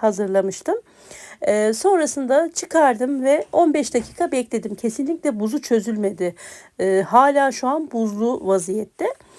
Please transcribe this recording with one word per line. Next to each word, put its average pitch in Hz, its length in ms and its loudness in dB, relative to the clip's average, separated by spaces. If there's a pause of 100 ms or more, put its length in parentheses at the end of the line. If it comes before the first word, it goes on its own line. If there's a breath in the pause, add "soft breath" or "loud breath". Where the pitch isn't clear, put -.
hazırlamıştım. 196 760 0 (680 loud breath)
Ee, 214 300 2
sonrasında 302 840 2
çıkardım 262 680 2
ve 285 300 2
on 330 220 4
beş 302 200 -2
dakika 339 380 -2
bekledim. 226 420 -4
Kesinlikle 269 680 -4
buzu 220 220 -2
çözülmedi. 208 720 -2 (460 loud breath)
Ee, 190 280 2
hala 269 440 4
şu 254 160 -6
an 302 220 -4
buzlu 226 560 -2
vaziyette. 190 600 -2 (320 loud breath)